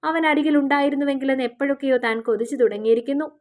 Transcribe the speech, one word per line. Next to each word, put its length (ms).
അവൻ 240
അരികിൽ 300
ഉണ്ടായിരുന്നുവെങ്കിലെന്ന് 880
എപ്പോഴൊക്കെയോ 540
താൻ 220
കൊതിച്ചു 360
തുടങ്ങിയിരിക്കുന്നു. 680